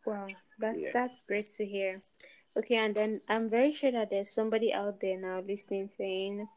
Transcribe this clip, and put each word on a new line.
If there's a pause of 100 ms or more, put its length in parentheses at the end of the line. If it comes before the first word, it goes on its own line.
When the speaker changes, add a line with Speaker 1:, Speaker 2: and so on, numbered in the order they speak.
Speaker 1:
Wow, (320)
that's,
Speaker 2:
Yeah.
Speaker 1:
that's
great (100)
to
hear. (560)
Okay,
and
then
I'm
very
sure
that
there's
somebody
out
there
now
listening
saying